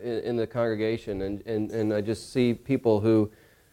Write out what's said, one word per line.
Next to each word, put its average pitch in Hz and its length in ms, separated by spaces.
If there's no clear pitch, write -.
in, 117 280
in 120 40
the 113 100
congregation, 110 760
and, 98 240
and, 107 260
and 107 220
I 104 80
just 104 320
see 123 200
people 113 460
who 110 320